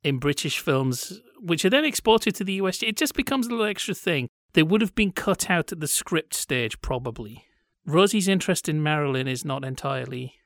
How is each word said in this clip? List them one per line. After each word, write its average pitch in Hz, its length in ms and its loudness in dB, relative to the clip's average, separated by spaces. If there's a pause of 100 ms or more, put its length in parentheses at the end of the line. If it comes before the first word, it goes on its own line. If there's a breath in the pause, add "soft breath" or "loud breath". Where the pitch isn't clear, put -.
in 139 160 0
British 143 400 0
films, 135 600 0 (200)
which 170 260 0
are 190 40 6
then 269 140 4
exported 226 520 2
to - 80 -4
the 190 100 -2
U 190 140 0
S. 185 160 -4
It 220 120 -2
just 302 200 -2
becomes 269 320 0
a - 20 -10
little 226 160 0
extra 202 300 -4
thing. 147 340 -2 (240)
They 160 100 6
would 196 180 4
have 214 140 0
been 202 160 2
cut - 380 -2
out 170 220 0
at 175 80 -10
the 151 80 -4
script - 460 -2
stage, 123 480 -2
probably. 123 640 -6 (400)
Rosie's 185 420 4
interest 190 420 2
in 156 120 0
Marilyn 147 460 0
is 127 160 -4
not 135 200 -4
entirely 131 720 -6 (100)